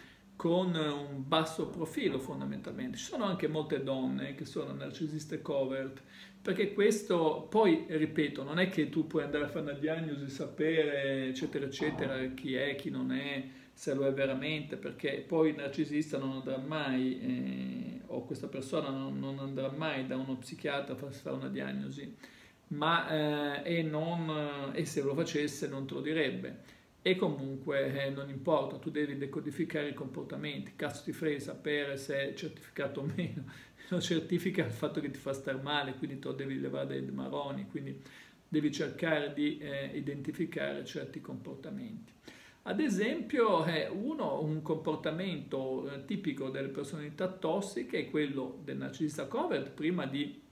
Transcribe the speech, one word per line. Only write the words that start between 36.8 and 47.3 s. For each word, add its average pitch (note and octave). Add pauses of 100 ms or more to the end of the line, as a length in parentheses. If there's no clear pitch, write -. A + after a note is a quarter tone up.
dai C3+
maroni, C3+
quindi C#3 (480)
devi D3+
cercare D3+
di, D3
eh, C#3
identificare C#3+
certi C3+
comportamenti. C3 (520)
Ad G3
esempio, A3
eh, D#3+
uno, G3
un D#3
comportamento, D3+
eh, C#3
tipico C3+
delle C3+
personalità D3
tossiche F#3+